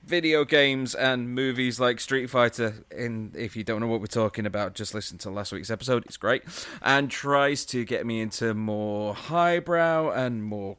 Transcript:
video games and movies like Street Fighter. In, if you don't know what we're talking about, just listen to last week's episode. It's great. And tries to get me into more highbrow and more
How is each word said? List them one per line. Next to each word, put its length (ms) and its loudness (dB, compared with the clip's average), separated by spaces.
video 400 4
games 500 4
and 400 0
movies 440 0
like 220 2
Street 280 -2
Fighter. 600 2
In, 460 -6
if 200 -6
you 60 -6
don't 180 -2
know 60 -2
what 140 0
we're 60 -6
talking 400 0
about, 280 -2
just 200 -6
listen 240 -6
to 120 -10
last 220 -6
week's 180 -8
episode. 360 0
It's 100 -14
great. 260 0
And 280 4
tries 560 2
to 180 -2
get 200 -2
me 160 -2
into 340 -2
more 600 -2
highbrow 960 2
and 320 -2
more 360 -6